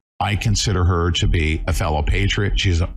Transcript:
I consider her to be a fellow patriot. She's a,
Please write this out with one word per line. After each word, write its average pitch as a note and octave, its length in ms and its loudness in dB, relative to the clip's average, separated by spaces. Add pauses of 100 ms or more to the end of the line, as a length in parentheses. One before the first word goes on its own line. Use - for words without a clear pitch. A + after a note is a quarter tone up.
(200)
I G2 160 -2
consider F#2+ 480 0
her F2 280 2
to - 160 0
be D#2 400 0
a E2 60 0
fellow D2+ 300 0
patriot. G2 560 0
She's E2+ 220 0
a, E2 160 -4